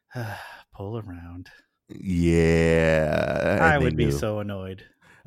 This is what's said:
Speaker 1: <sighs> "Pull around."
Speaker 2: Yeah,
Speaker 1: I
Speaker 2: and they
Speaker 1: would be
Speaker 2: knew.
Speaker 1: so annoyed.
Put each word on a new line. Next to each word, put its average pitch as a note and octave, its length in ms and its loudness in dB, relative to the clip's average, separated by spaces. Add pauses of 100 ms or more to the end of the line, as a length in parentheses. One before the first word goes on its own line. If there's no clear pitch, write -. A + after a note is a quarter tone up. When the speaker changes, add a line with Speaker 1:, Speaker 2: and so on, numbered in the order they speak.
(140)
Speaker 1:
<sighs> - 600 -12
"Pull G2+ 240 -10
around." F2 520 -14 (380)
Speaker 2:
Yeah, E2 1700 2
Speaker 1:
I D#3 200 4
Speaker 2:
and - 20 0
they D#2 100 2
Speaker 1:
would D#2 60 -2
be D2 140 2
Speaker 2:
knew. - 0 -
Speaker 1:
so G#2+ 300 -4
annoyed. F#2+ 440 -10 (420)